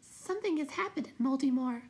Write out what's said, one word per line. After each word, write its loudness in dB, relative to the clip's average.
Something -2
has -2
happened -4
at -18
Moldymore, 2